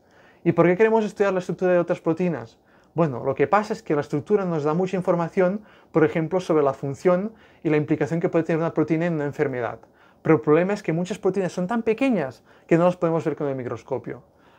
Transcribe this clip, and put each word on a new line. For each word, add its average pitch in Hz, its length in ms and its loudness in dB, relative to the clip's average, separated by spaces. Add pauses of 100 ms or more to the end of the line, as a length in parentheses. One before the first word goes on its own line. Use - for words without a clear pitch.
(440)
¿Y 170 80 2
por 165 160 4
qué 180 100 2
queremos 220 260 4
estudiar 202 300 -2
la 185 60 -2
estructura 180 320 -2
de 175 80 4
otras 175 200 -2
proteínas? 165 600 -4 (340)
Bueno, 139 300 -2
lo 135 120 -2
que - 120 2
pasa 208 240 0
es 208 100 -8
que - 140 -4
la 147 60 0
estructura 175 420 -2
nos 165 220 -2
da 151 80 0
mucha 185 240 -2
información, 180 640 0 (320)
por 156 100 4
ejemplo, 160 380 0
sobre 160 200 2
la 139 120 2
función 180 580 -2 (320)
y 165 60 0
la 151 80 2
implicación 151 420 0
que 175 80 0
puede 170 160 0
tener 160 160 -2
una 160 140 -2
proteína 160 320 0
en 175 80 0
una 151 100 -2
enfermedad. 131 560 -4 (420)
Pero 160 140 4
el 151 60 2
problema 165 320 4
es 202 100 -8
que - 80 -2
muchas 180 260 -2
proteínas 190 360 -2
son 180 140 -4
tan 226 160 -4
pequeñas 214 600 -2 (240)
que 170 100 4
no 165 60 4
las 180 140 2
podemos 165 260 0
ver 147 140 -2
con 151 100 -4
el 139 80 -4
microscopio. 123 680 -8 (360)